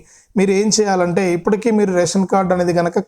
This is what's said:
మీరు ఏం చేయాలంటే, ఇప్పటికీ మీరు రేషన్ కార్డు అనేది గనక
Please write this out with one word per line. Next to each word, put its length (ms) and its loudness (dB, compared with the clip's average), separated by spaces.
మీరు 220 2
ఏం 80 0
చేయాలంటే, 460 0
ఇప్పటికీ 420 -2
మీరు 200 0
రేషన్ 320 0
కార్డు 240 0
అనేది 240 -2
గనక 280 -2